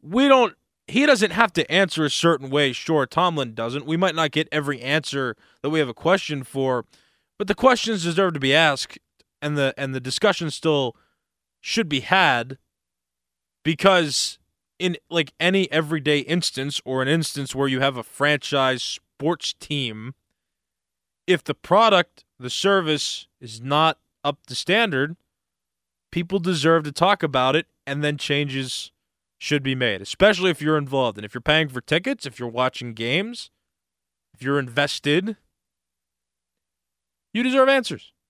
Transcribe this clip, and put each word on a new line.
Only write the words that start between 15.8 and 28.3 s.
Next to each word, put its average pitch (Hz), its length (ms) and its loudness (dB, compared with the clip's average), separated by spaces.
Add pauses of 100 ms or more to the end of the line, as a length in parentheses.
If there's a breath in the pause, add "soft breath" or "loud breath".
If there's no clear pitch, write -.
instance 143 640 -4
or 131 180 -4
an 131 60 -2
instance 147 440 -2
where 139 140 0
you 131 140 -2
have 135 160 0
a 117 80 -8
franchise 139 760 0
sports - 760 -6
team, 123 560 -8 (1120)
if 175 160 2
the 147 120 -4
product, 196 680 2 (140)
the 123 120 -10
service 180 760 0 (140)
is 113 200 -16
not 151 380 0 (240)
up 147 240 -4
to 127 80 -12
standard, 170 600 -2 (960)
people 175 260 -4
deserve 165 460 2
to 147 80 -8
talk 190 320 2
about 135 320 2
it, 165 100 0 (180)
and 143 200 -4
then 147 120 -2
changes 135 760 -4 (460)